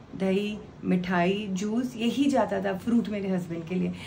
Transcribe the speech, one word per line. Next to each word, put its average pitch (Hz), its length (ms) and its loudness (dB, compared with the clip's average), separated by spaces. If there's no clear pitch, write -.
दही, 196 420 0
मिठाई, 185 680 2
juice, 214 440 -2
यही 233 340 2
जाता 202 340 2
था, 196 140 -2
fruit 226 320 2
मेरे 202 200 -2
husband 170 380 -2
के 185 80 -4
लिए। 180 180 0